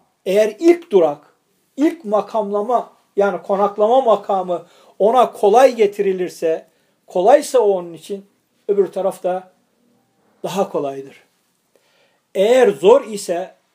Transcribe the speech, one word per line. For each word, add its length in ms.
Eğer 340
ilk 320
durak, 420
ilk 280
makamlama, 880
yani 260
konaklama 600
makamı 640
ona 320
kolay 440
getirilirse, 920
kolaysa 520
o 120
onun 220
için, 320
öbür 240
taraf 320
da 280
daha 280
kolaydır. 520
Eğer 320
zor 380
ise, 500